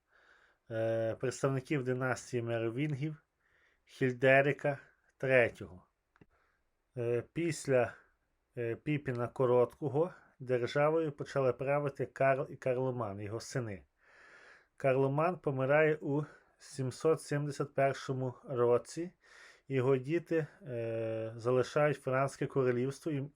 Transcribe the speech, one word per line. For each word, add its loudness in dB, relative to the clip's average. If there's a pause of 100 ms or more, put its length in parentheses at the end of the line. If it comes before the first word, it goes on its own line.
(720)
е, -2
представників -2
династії -2
Меровінгів -4 (680)
Хільдерика 4 (400)
третього. 2 (1120)
Е, -2 (100)
після, 0 (640)
е, -4
Піпіна -4
Короткого 0 (240)
державою 0
почали -2
правити -2
Карл 0
і -14
Карломан, -4
його -8
сини. -8 (920)
Карломан 2
помирає 2
у -2 (340)
сімсот -2
сімдесят -6
першому -2 (100)
році. 0 (580)
Його 2
діти, -2 (200)
е, -4
залишають 2
Франське -2
королівство 0
і -4